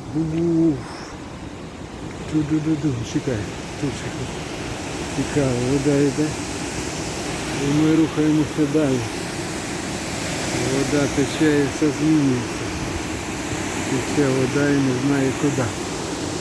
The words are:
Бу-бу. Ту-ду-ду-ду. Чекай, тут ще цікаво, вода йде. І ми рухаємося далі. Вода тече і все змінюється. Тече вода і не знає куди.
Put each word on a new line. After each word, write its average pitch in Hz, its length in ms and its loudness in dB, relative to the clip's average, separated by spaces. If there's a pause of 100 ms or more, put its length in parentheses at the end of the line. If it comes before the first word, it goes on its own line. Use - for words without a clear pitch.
(160)
Бу-бу. 165 580 2 (1600)
Ту-ду-ду-ду. 151 600 2 (200)
Чекай, 135 240 0 (440)
тут 143 80 -2
ще - 200 -6 (1080)
цікаво, 135 380 2 (160)
вода 143 260 4
йде. 143 300 4 (1400)
І 151 120 4
ми 156 140 6
рухаємося 151 800 2
далі. 131 460 2 (1500)
Вода 135 440 2
тече 147 440 4
і 143 40 4 (120)
все 156 100 2 (140)
змінюється. 143 680 2 (1200)
Тече 135 400 2
вода 131 400 2
і 143 40 4
не 135 200 4 (120)
знає 139 260 4 (100)
куди. 131 240 2 (760)